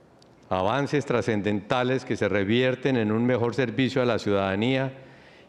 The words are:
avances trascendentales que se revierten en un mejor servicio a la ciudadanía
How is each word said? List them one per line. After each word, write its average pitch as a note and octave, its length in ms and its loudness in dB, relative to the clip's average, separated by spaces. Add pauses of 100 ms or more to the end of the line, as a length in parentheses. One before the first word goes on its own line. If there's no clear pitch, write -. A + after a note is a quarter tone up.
(480)
avances B2+ 560 0
trascendentales A#2 1000 0
que A2+ 100 -4
se G#2 100 0
revierten A#2+ 680 0
en G#2+ 160 2
un A#2 140 0
mejor A#2 280 0
servicio B2+ 460 0
a B2 60 2
la A2+ 120 2
ciudadanía G#2+ 760 0 (540)